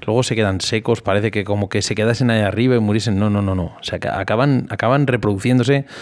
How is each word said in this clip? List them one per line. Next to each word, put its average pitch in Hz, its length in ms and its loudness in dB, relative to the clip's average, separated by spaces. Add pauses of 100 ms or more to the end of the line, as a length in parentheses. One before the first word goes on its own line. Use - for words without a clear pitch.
luego 117 160 2
se 113 140 -4
quedan 98 240 0
secos, 113 420 -2
parece 104 280 0
que 98 140 -4
como 101 240 -2
que 101 140 -2
se - 120 -4
quedasen 117 360 0
ahí 110 120 2
arriba 113 340 2
y 113 40 2
muriesen. 107 380 0
No, 104 120 2
no, 101 120 0
no, 98 120 0
no. 87 260 -4
O - 20 -20
sea, 90 160 -6
que - 100 -6
acaban, 123 600 0
acaban 127 360 0
reproduciéndose, 120 800 2 (160)